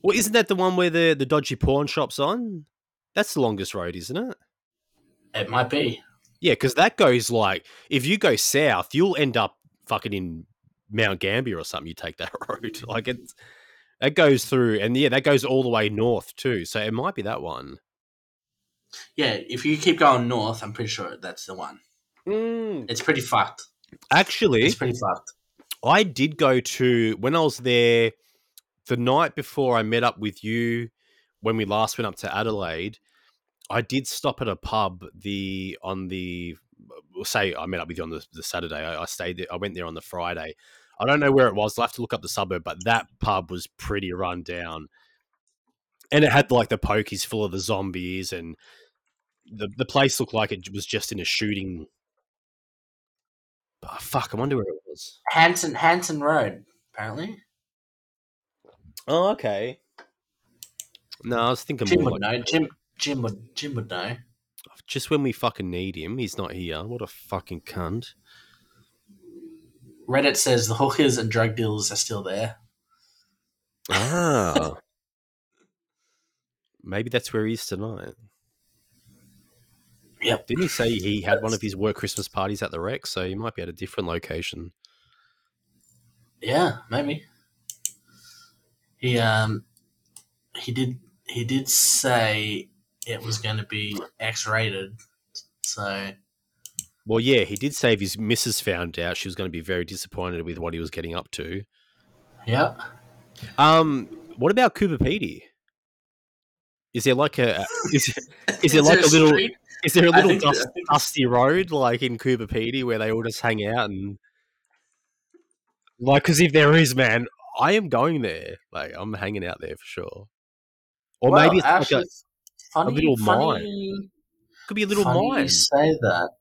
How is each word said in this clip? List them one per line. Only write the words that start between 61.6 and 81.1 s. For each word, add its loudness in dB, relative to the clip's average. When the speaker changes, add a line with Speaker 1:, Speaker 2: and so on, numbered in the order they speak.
Speaker 1:
thinking -4
Speaker 2:
Jim 4
Speaker 1:
more 2
Speaker 2:
would -6
Speaker 1:
like -2
Speaker 2:
know. -12
Jim, 0
Jim -4
would, -8
Jim -10
would -6
know. -6
Speaker 1:
Just -8
when 2
we 0
fucking -4
need -6
him, -8
he's -6
not -8
here. -8
What -10
a -8
fucking -10
cunt. -8
Speaker 2:
Reddit 2
says 4
the 0
hookers 2
and -2
drug 2
dealers -2
are -6
still -4
there. -6
Speaker 1:
Ah. 2
<laughs> -20
Maybe -6
that's -4
where 0
he -2
is -10
tonight. -10
Speaker 2:
Yep. -2
Speaker 1:
Didn't -2
he 0
say 0
he -2